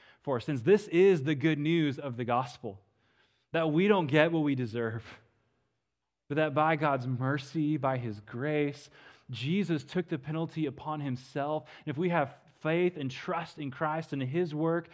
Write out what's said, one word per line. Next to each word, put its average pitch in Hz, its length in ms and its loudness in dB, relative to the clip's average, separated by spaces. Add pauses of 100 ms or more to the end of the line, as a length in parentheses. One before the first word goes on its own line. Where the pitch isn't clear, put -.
(220)
for 139 120 -2
our 117 60 0
sins." 135 220 -4
This 202 260 4
is 175 360 6
the 156 100 2
good 151 240 0
news 151 400 2
of 139 180 -8
the 123 80 -4
gospel, 120 560 -2 (720)
that 160 200 0
we 180 160 4
don't 196 180 4
get 151 240 6
what 160 140 2
we 143 100 2
deserve, 113 500 -4 (1200)
but 143 80 -4
that 156 180 0
by 156 220 4
God's 139 320 0
mercy, 147 680 -2
by 131 220 0
his 110 220 -6
grace, 143 680 -4 (440)
Jesus 156 500 -2
took 180 260 -6
the 160 100 -4
penalty 160 480 -4
upon 151 340 -6
himself. 143 640 -4 (200)
And 156 60 -8
if 139 80 -6
we 175 120 2
have 147 260 2 (260)
faith 175 360 2
and 135 120 -4
trust 165 480 -6
in 143 120 -8
Christ 160 420 -4
and 139 100 -2
his 151 320 -2
work 165 400 0